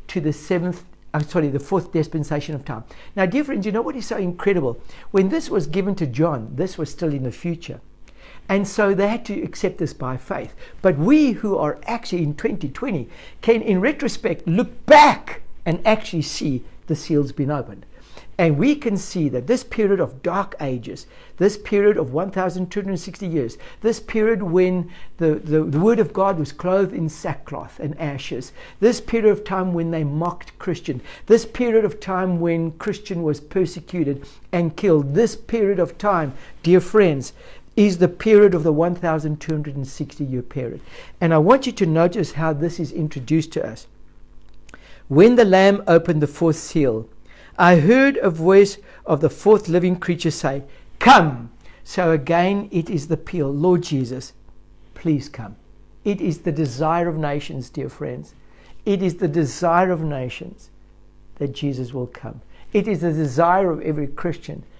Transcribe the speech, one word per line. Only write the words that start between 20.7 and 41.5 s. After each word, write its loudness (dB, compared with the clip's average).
this 2
period 2
of -2
one -4
thousand -4
two -4
hundred -4
sixty -10
years, -4
this 0
period 0
when 2
the, 2
the, 0
the 0
word 4
of 0
God 0
was -4
clothed 0
in -4
sackcloth -10
and -8
ashes, -8
this 4
period 0
of 2
time -4
when -2
they -2
mocked -6
Christian, -6
this 6
period 0
of -4
time -2
when 0
Christian -6
was -2
persecuted -4
and 0
killed, 2
this 2
period 0
of -2
time, 0
dear 8
friends, 2
is 4
the 6
period 6
of 0
the 4
one 2
thousand -2
two -6
hundred -6
and -6
sixty -8
year -4
period. -8
And 2
I 6
want 6